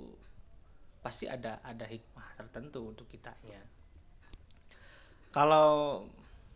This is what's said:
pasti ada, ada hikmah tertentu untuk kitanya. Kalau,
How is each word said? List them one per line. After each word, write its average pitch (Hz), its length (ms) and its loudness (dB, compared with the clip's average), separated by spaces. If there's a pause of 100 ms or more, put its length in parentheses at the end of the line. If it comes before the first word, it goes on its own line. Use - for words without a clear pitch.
(1000)
pasti - 280 -8
ada, 117 360 -8
ada 117 240 -10
hikmah 113 500 -14
tertentu 120 500 -12
untuk 110 200 -16
kitanya. 107 560 -18 (1700)
Kalau, 151 760 6 (540)